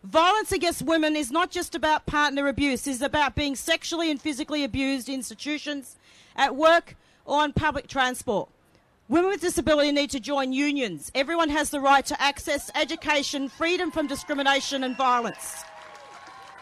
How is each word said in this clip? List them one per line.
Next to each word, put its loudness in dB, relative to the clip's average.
Violence 2
against 0
women 2
is -4
not 0
just -6
about 0
partner 0
abuse, 0
it -4
is -4
about 0
being -2
sexually -2
and -4
physically -4
abused -2
in -6
institutions, -8
at 2
work 4
or 2
on -2
public -2
transport. -2
Women 4
with -2
disability 2
need 2
to -4
join -2
unions. -2
Everyone 2
has 0
the -4
right 6
to -4
access -2
education, -2
freedom -2
from -2
discrimination -2
and -4
violence. -2